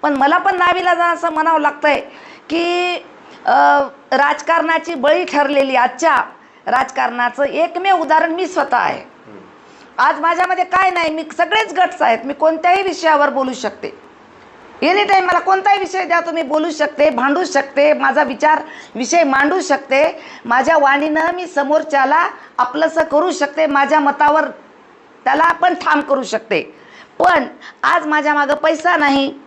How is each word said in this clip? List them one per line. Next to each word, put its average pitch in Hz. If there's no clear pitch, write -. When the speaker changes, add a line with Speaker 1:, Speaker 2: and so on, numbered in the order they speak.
Speaker 1:
पण 294
मला 285
पण 370
नाविलाजानं 349
असं 339
म्हणावं 311
लागतंय 294
की, 349
अ, -
राजकारणाची 320
बळी 311
ठरलेली 277
आजच्या 254
राजकारणाचं 247
एकमेव 349
उदाहरण 320
मी 349
स्वतः 277
आहे. 151
Speaker 2:
हं. -
Speaker 1:
आज 294
माझ्यामध्ये 359
काय 370
नाही, 330
मी 320
सगळेच 370
गट्स 359
आहेत, 226
मी 277
कोणत्याही 320
विषयावर 311
बोलू 262
शकते. -
Anytime 392
मला 359
कोणताही 381
विषय 370
द्या 339
तुम्ही, 330
बोलू 311
शकते, 294
भांडू 285
शकते, 285
माझा 262
विचार 294
विषय 254
मांडू 285
शकते. 277
माझ्या 254
वाणीनं 302
मी 359
समोरच्याला 302
आपलंसं 320
करू 320
शकते, 285
माझ्या 277
मतावर 294
त्याला 311
पण 359
ठाम 302
करू 262
शकते. 208
पण 330
आज 311
माझ्या 302
मागं 285
पैसा 320
नाही 277